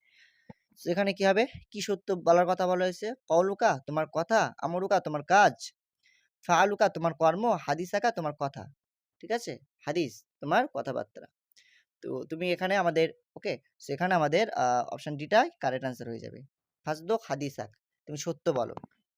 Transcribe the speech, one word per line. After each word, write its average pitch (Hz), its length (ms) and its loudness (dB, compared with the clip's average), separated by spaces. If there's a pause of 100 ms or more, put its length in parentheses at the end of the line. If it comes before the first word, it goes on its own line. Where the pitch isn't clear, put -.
(840)
তো 170 80 -2
এখানে 196 220 0
কি 196 120 0
হবে? 196 200 4 (260)
কি 208 100 -10
সত্য 196 320 -4
বলার 170 340 4
কথা 180 200 0
বলা 180 180 0
হয়েছে? 208 280 -6 (140)
"কওলুকা", 185 600 2
তোমার 156 260 -2
কথা, 170 440 0
"আমরুকা", 185 420 0
তোমার 151 240 -4
কাজ, 180 500 4 (680)
"ফাআলুকা", 196 480 4
তোমার 165 240 -2
কর্ম, 170 380 2
"হাদিসাকা", 185 600 -2
তোমার 156 280 -4
কথা। 139 280 -8 (520)
ঠিক 170 120 -10
আছে? 196 280 -6 (260)
হাদিস, 156 400 -4 (140)
তোমার 190 340 0
কথাবার্তা। 120 480 -8 (800)
তো 127 280 -8
তুমি 175 220 -4
এখানে 185 260 0
আমাদের, 160 320 2 (260)
ওকে, 160 240 -6 (200)
সেখানে 175 360 -2
আমাদের, 165 340 2
আহ, 123 380 0
অপশন - 300 -8
ডিটাই 214 320 4 (100)
কারেক্ট 131 260 -4
আনসার 120 220 -8
হয়ে 117 120 -8
যাবে। 117 220 -16 (440)
"ফাসদুক 165 420 -2
হাদিসাক", 139 440 -6 (340)
তুমি 151 120 -10
সত্য 165 340 -4
বলো। 120 240 -2 (420)